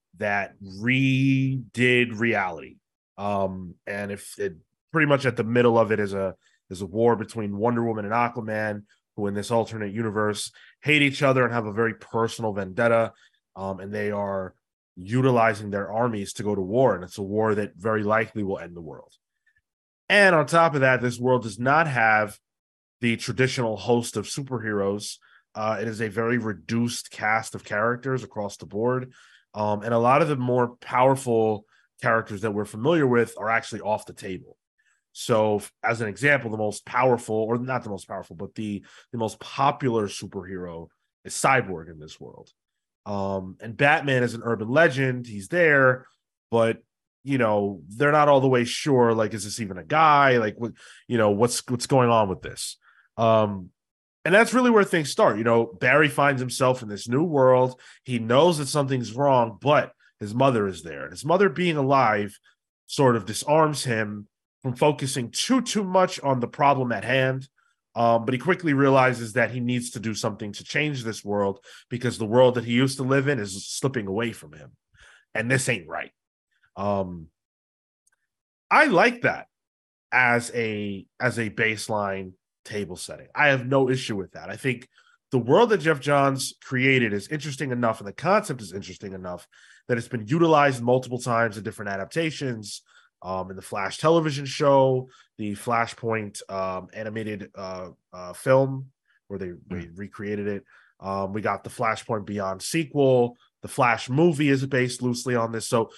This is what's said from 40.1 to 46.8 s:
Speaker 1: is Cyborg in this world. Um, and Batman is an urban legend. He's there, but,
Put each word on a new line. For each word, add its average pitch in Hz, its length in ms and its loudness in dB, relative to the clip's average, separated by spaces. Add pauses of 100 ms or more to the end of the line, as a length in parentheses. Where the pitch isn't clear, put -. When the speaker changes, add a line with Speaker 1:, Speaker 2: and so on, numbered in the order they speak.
Speaker 1:
is 92 100 -12
Cyborg 95 560 0
in 80 80 -18
this 78 220 -20
world. - 300 -20 (560)
Um, 98 540 -6
and 113 140 -12
Batman 143 480 2
is 117 120 -2
an 113 100 -12
urban 110 240 -2
legend. 131 580 2
He's 101 220 -12
there, 143 560 4 (460)
but, 113 320 2 (420)